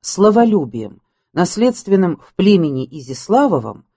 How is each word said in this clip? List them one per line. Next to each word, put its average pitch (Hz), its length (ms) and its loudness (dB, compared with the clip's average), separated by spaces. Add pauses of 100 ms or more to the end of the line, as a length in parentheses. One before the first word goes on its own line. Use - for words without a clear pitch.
славолюбием, 196 1000 0 (300)
наследственным 190 920 0
в - 60 -20
племени 160 560 2
Изиславовом 139 960 -4 (120)